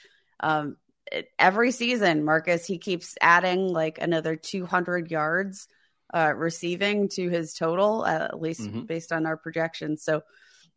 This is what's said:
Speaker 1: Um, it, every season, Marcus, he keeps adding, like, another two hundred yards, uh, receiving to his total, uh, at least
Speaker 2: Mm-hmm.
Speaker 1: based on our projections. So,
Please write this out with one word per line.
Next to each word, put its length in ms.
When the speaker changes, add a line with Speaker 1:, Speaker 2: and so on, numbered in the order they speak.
Speaker 1:
Um, 360
it, 180
every 320
season, 540
Marcus, 420
he 120
keeps 420
adding, 520
like, 280
another 340
two 320
hundred 460
yards, 560
uh, 240
receiving 760
to 180
his 260
total, 480
uh, 220
at 160
least 220
Speaker 2:
Mm-hmm. 200
Speaker 1:
based 300
on 120
our 120
projections. 640
So, 200